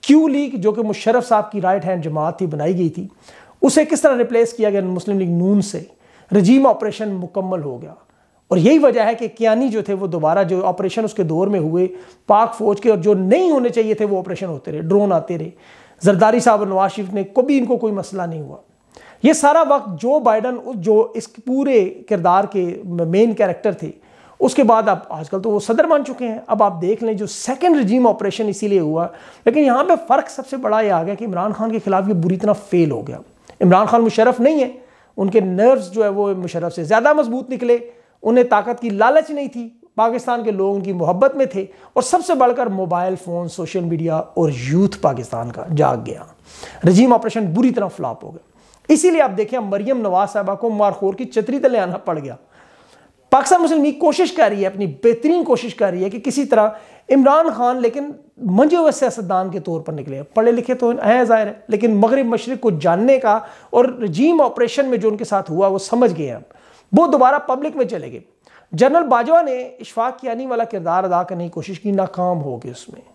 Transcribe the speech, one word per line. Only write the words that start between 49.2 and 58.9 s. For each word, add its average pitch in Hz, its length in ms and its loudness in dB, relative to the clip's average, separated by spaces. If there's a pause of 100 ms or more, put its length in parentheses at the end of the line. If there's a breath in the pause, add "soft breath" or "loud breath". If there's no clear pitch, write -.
आप 262 100 4
देखें, 214 300 -4
मरियम 202 380 -4
नवाज 196 300 0
साहिबा 196 260 -4
को 226 160 -4
मारखोर 202 440 0
की 247 100 -8
छतरी 247 340 -4
तले 247 200 2
आना 180 180 -4
पड़ 165 220 -6
गया। 135 180 -12 (960 soft breath)
पाकिस्तान 277 280 4
मुस्लिम 311 220 2
लीग 285 180 -2
कोशिश 339 300 2
कर 220 200 2
रही 202 120 -4
है, 190 80 -2
अपनी 196 160 -6
बेहतरीन 233 580 0
कोशिश 240 280 -2
कर 196 200 -2
रही 180 100 -4
है 196 80 -4
कि 226 100 -12
किसी 277 240 -2
तरह 220 320 2 (320 loud breath)
इमरान 277 420 6
खान, 247 280 -2
लेकिन 277 360 -4 (360)
मंजे 294 260 4
हुए 311 160 4